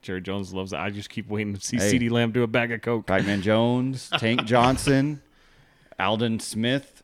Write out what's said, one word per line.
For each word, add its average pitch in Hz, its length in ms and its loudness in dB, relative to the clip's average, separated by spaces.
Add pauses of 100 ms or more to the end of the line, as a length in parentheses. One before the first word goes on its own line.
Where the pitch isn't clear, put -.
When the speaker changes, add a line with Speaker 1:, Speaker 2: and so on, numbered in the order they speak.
Speaker 1:
Jerry 92 200 -6
Jones 95 320 -6
loves 95 180 -6
that. 78 100 -6
I 98 100 -4
just 101 180 -12
keep 107 200 -10
waiting 104 260 -4
to 98 60 -10
see - 160 -4
Speaker 2:
Hey. 101 120 2
Speaker 1:
C 127 80 4
D 120 120 0
Lamb 117 220 2
do 120 120 2
a 117 40 0
bag 117 240 0
of 113 120 -6
coke. 117 240 -2
Speaker 2:
Pac-Man 98 340 2
Jones, 120 720 2
Speaker 1:
<laughs> 160 60 0
Speaker 2:
Tank 120 260 0
Johnson, 135 760 4 (800)
Aldon 110 420 0
Smith 123 640 -4